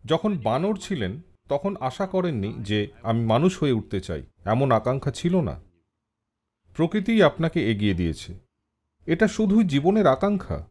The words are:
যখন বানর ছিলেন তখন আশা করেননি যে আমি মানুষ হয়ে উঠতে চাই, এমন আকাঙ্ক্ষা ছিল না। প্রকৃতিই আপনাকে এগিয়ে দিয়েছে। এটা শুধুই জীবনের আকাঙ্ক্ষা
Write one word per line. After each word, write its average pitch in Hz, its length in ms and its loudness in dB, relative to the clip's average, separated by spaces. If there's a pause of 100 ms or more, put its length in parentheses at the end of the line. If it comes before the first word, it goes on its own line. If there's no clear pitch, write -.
যখন 165 340 0
বানর 139 380 0 (100)
ছিলেন 110 280 -4 (360)
তখন 143 220 -2 (180)
আশা 196 180 -4
করেননি 160 440 -2 (180)
যে 104 100 2 (240)
আমি 113 220 0
মানুষ 123 260 4 (100)
হয়ে 135 180 2
উঠতে 104 280 -6
চাই, 76 160 -6 (220)
এমন 120 260 2
আকাঙ্ক্ষা 127 400 0
ছিল 175 300 -2
না। 90 140 -4 (1200)
প্রকৃতিই 208 460 2
আপনাকে 160 360 2 (120)
এগিয়ে 101 280 0
দিয়েছে। 85 320 -4 (760)
এটা 170 200 2
শুধুই 214 360 2
জীবনের 175 440 2
আকাঙ্ক্ষা 196 520 0 (120)